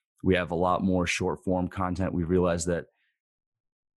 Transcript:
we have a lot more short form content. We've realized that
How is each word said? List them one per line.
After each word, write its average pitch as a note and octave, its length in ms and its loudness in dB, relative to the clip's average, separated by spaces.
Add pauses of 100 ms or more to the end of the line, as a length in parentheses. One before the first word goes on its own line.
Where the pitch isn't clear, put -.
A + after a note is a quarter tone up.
(220)
we F#2 120 4
have F2 160 0
a F2 40 -4
lot F2+ 280 0
more F#2 240 2
short E2+ 380 -2
form F2+ 240 0
content. F2+ 440 -4
We've E2+ 160 0
realized F2 400 2
that E2+ 180 -2 (1120)